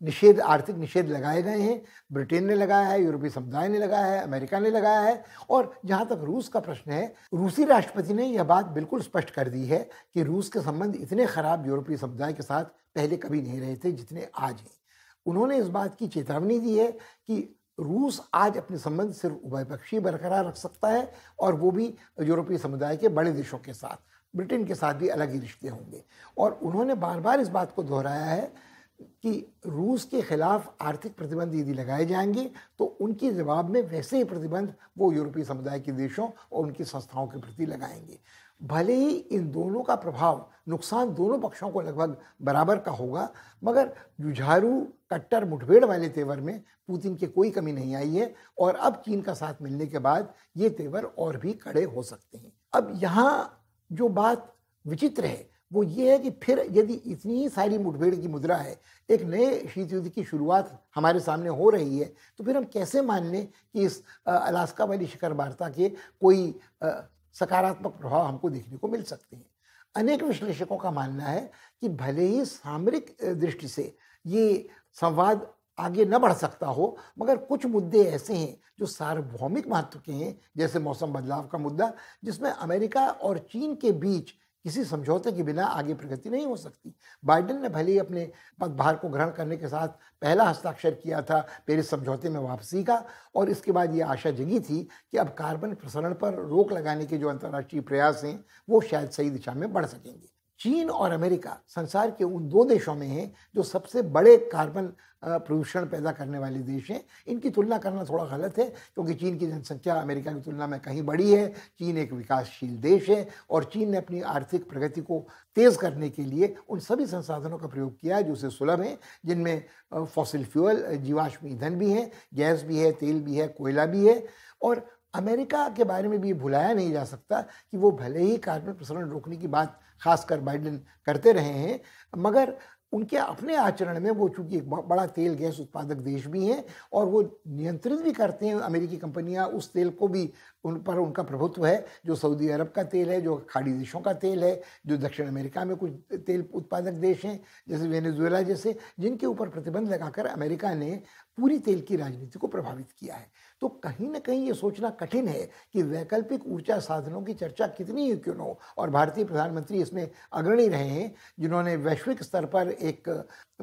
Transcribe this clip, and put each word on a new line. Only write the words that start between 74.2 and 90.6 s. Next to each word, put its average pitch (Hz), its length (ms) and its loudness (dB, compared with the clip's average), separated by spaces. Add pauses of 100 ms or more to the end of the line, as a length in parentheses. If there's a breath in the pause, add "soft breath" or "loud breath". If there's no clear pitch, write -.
ये 208 440 2 (240 loud breath)
संवाद 175 540 2 (320)
आगे 180 260 4
न 208 120 4
बढ़ 233 160 6
सकता 143 340 -4
हो, 147 300 0 (220 loud breath)
मगर 240 180 2
कुछ 277 280 -2
मुद्दे 208 380 4
ऐसे 165 300 0
हैं 160 240 -4 (220 soft breath)
जो 208 60 -2
सार्वभौमिक 151 800 -4
महत्व 156 380 -2
के 156 60 -10
हैं, 143 300 -8 (160 soft breath)
जैसे 160 220 0
मौसम 147 340 -4
बदलाव 139 340 -6
का 170 100 -6
मुद्दा, 156 360 -2 (300 loud breath)
जिसमें 220 280 -4
अमेरिका 208 580 0
और 190 280 -2
चीन 294 380 -6
के 254 160 2
बीच 170 400 -2 (320)
किसी 196 220 -4
समझौते 160 460 -2
के 175 120 -4
बिना 156 220 0
आगे 151 280 -4
प्रगति 143 360 -10
नहीं 277 160 -2
हो 247 120 -6
सकती। - 380 -18 (300 soft breath)
बाइडेन 180 360 2
ने 247 80 -4
भले 160 220 0
ही 196 60 4
अपने 175 340 -2 (280 loud breath)
पदभार 156 360 2
को 160 140 -6
ग्रहण 147 220 0
करने 160 260 -6
के 156 100 -8
साथ 151 200 -4 (340 soft breath)
पहला 170 220 6
हस्ताक्षर 165 500 2